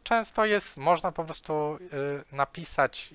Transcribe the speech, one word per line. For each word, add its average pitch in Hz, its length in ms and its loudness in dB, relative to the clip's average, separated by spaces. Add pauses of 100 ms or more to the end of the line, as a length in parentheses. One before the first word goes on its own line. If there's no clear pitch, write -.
często 226 420 2
jest, 208 320 0
można 165 340 2
po 165 120 -4
prostu, 151 540 -2 (540)
e, 139 40 -14
napisać 139 800 -2